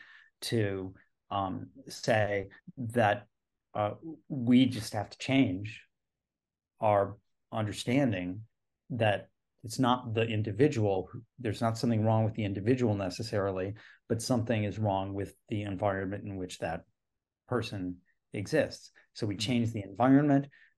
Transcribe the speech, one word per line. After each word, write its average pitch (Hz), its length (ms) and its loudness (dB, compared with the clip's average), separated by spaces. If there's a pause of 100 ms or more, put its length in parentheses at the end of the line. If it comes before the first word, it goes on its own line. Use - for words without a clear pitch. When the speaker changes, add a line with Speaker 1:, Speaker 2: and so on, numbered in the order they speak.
(420)
Speaker 1:
to, 98 520 -2 (380)
um, 98 380 -4 (180)
say 104 600 0 (280)
that, 110 480 2 (480)
uh, 107 200 0 (340)
we 123 400 6
just 110 260 -6
have 104 160 -4
to - 80 -20
change 110 640 0 (960)
our 101 380 4 (340)
understanding 107 920 0 (500)
that 107 380 0 (340)
it's 113 160 -6
not 123 340 2
the 113 140 2
individual, 107 840 0 (300)
there's 120 220 -4
not 113 160 0
something 113 260 2
wrong 110 200 4
with 110 120 0
the 110 100 -4
individual 104 480 0
necessarily, 98 800 -4 (340)
but 113 140 -2
something 117 420 0
is 101 140 -4
wrong 98 380 0
with 98 180 -6 (140)
the 104 160 -4
environment 98 600 -2
in 101 140 -8
which 90 220 -8
that 82 240 -6 (640)
person 98 500 -4 (360)
exists. - 580 -2 (220)
So - 120 -6
we 101 100 -4
Speaker 2:
Mm. 90 40 -8
Speaker 1:
change 117 340 0
the 104 80 -6
environment, 139 640 4 (300)